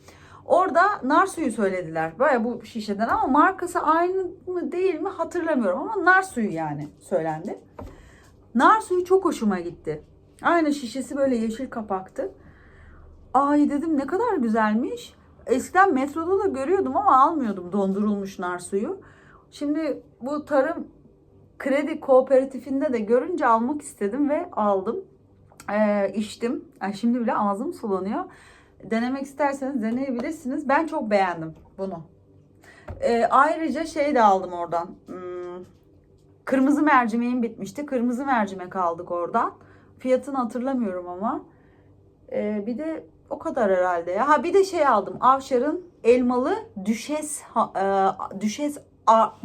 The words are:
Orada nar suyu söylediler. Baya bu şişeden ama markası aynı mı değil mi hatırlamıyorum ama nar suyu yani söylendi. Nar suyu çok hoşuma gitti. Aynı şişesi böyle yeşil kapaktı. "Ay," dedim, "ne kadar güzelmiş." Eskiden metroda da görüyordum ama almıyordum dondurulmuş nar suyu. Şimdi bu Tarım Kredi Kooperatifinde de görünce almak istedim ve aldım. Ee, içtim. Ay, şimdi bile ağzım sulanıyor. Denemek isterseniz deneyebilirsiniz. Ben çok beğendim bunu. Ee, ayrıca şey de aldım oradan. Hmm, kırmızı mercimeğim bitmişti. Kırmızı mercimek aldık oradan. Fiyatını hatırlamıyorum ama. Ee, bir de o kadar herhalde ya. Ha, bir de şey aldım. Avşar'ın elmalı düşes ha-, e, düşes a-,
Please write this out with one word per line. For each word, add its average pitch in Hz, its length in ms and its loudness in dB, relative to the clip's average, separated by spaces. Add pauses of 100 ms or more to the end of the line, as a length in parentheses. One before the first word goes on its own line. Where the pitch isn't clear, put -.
(460)
Orada 339 360 4 (220)
nar 311 220 4
suyu 320 260 -4
söylediler. 165 680 -2
Baya 262 240 4
bu 240 220 -6
şişeden 214 420 -4
ama 381 200 0
markası 339 520 2
aynı 349 480 0 (200)
mı 359 240 -6
değil 349 300 -2
mi 392 80 -4
hatırlamıyorum 311 720 -2
ama 403 240 -2
nar 370 160 6
suyu 226 320 -4
yani 151 340 -6 (120)
söylendi. 160 600 -4 (960)
Nar 359 260 6
suyu 359 240 -2
çok 381 200 4
hoşuma 214 340 0
gitti. 160 440 -10 (380)
Aynı 311 320 2
şişesi 262 440 -8
böyle 269 200 2
yeşil 226 320 -4
kapaktı. 214 640 -8 (1000)
"Ay," 285 360 4
dedim, 294 280 0
"ne 277 80 0
kadar 392 320 0
güzelmiş." 233 760 0 (320)
Eskiden 359 480 4
metroda 330 500 -2
da 392 40 0
görüyordum 277 500 0
ama 330 260 6
almıyordum 214 480 -2
dondurulmuş 202 680 -2
nar 180 200 -4
suyu. 226 420 -4 (500)
Şimdi 302 520 -4 (180)
bu 285 240 -6
Tarım 294 420 0 (760)
Kredi 294 380 0
Kooperatifinde 269 960 2
de 233 60 0
görünce 269 480 0
almak 240 340 2
istedim 254 480 -2
ve 330 220 -2
aldım. 208 540 0 (680)
Ee, 208 440 2
içtim. 233 500 -6 (140)
Ay, 196 140 -6
şimdi 233 260 0
bile 240 160 0
ağzım 220 380 -2
sulanıyor. 202 500 -4 (600)
Denemek 247 400 -4
isterseniz 277 580 -2
deneyebilirsiniz. 262 880 -4
Ben 311 180 2
çok 294 240 -4
beğendim 170 440 -2 (220)
bunu. 185 260 -10 (960)
Ee, 233 240 2
ayrıca 311 600 2
şey 294 300 -2
de 240 60 6
aldım 185 320 4
oradan. 170 360 -4 (160)
Hmm, 180 600 -12 (800)
kırmızı 269 360 2
mercimeğim 247 640 2
bitmişti. 226 420 -8
Kırmızı 247 400 -2
mercimek 196 500 -2
aldık 175 360 -2
oradan. 175 420 -2 (460)
Fiyatını 254 380 0
hatırlamıyorum 233 720 -4
ama. 233 360 -6 (840)
Ee, 208 340 -4
bir 233 120 -6
de 311 280 -8 (240)
o - 100 -8
kadar 254 320 0
herhalde 180 400 0
ya. 220 180 0
Ha, 294 140 4
bir 339 100 -2
de 392 100 6
şey 339 240 2
aldım. 202 320 2
Avşar'ın 269 680 2 (180)
elmalı 247 520 4 (300)
düşes 294 560 -4
ha-, - 340 -2
e, 196 640 0
düşes 285 360 -2 (300)
a-, 226 240 6 (140)